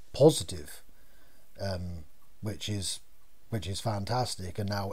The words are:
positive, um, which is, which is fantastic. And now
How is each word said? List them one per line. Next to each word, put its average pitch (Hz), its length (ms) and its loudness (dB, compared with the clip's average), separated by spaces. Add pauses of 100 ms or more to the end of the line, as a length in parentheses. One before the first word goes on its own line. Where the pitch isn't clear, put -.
(140)
positive, 131 680 6 (760)
um, 87 440 -2 (380)
which 104 280 -2
is, 101 300 -2 (500)
which 104 160 0
is 98 140 -2
fantastic. 104 800 0
And 98 100 0
now 98 240 0